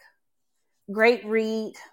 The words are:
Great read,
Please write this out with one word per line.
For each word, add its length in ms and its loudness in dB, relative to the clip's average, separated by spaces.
Great 360 2
read, 480 -2